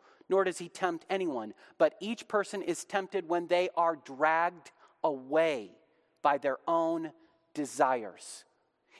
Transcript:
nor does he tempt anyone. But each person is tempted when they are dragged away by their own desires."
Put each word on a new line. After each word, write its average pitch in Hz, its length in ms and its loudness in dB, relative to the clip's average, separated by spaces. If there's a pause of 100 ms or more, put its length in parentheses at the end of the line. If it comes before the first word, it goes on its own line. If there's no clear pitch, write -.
(280)
nor 190 160 4
does 180 140 -2
he 175 120 -10
tempt 175 400 -4
anyone. 180 420 -2 (240)
But - 240 4
each 214 260 -8
person 202 360 -2
is 165 220 -4
tempted 190 440 -4
when 175 200 0
they 180 280 2
are 170 200 2
dragged 160 760 0 (320)
away 139 720 0 (460)
by 143 160 4
their 131 280 0
own 165 460 0 (400)
desires." 131 920 -2 (540)